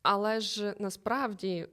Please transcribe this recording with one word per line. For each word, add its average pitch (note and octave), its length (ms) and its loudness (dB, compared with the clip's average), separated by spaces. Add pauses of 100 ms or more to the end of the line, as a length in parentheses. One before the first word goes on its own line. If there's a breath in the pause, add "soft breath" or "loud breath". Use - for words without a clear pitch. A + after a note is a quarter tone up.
Але G#3 380 4
ж G#3 380 -2
насправді G3 960 -2